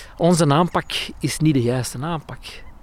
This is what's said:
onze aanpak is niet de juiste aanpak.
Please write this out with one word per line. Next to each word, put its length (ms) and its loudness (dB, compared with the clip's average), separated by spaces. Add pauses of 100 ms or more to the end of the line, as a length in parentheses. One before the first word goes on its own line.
(180)
onze 320 4
aanpak 420 2 (280)
is 200 -4
niet 140 4
de 80 4
juiste 400 -2
aanpak. 380 -8 (440)